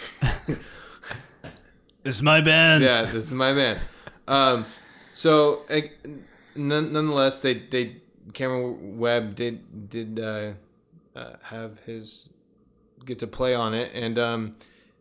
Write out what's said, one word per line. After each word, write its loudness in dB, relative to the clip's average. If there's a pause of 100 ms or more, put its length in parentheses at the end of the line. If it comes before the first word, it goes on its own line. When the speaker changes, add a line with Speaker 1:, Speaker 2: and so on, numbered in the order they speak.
(220)
Speaker 1:
<laughs> -2 (1500)
Speaker 2:
This -4
is -2
my 6
band. 6
Speaker 1:
Yeah, 6
this -4
is -4
my 2
band. 2 (500)
Um, 4 (460)
so, 4
eh, -2 (680)
none-, -2
nonetheless, 0
they, 2
they, -6 (340)
Cameron -6
Webb 0
did, -8
did, -10
uh, -6 (680)
uh, -16
have -16
his, -16 (760)
get -10
to -6
play 0
on 0
it, -4
and, -4
um, -2 (500)